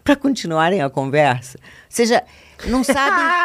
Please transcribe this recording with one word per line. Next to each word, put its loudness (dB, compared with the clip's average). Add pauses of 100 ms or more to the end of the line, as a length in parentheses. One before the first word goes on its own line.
pra 4
continuarem 0
a 0
conversa. 0
Ou -20 (240)
seja, 0 (440)
não -2
sabe, 0 (240)